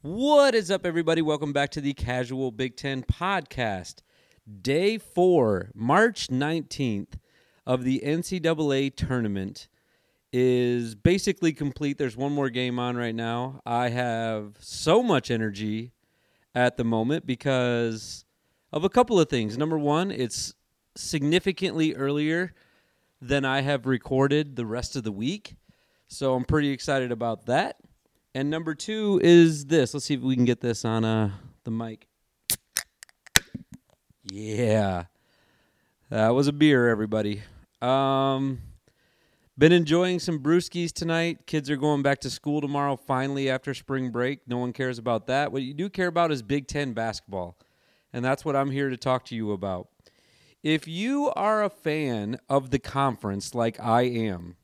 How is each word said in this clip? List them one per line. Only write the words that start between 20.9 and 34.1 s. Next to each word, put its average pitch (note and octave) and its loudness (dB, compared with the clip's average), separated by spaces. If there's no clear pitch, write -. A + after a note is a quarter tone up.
significantly D#3+ -2
earlier D3+ -2
than C3+ -2
I C3+ 0
have C3+ -2
recorded C3+ 2
the A#2 -4
rest A#2 -6
of B2 -6
the G#2+ -4
week, C3 -6
so C3 -2
I'm B2 -2
pretty D3 2
excited C3 -2
about A2+ -4
that. D3 0
And C3+ -2
number D#3+ -4
two G#3+ 0
is E3 8
this. C#3+ 2
Let's C#3+ -8
see D3 0
if B2 -6
we C3 2
can B2 4
get A#2+ 0
this A#2+ -2
on, A2+ 0
uh, A2 2
the B2 -8
mic. A2+ -8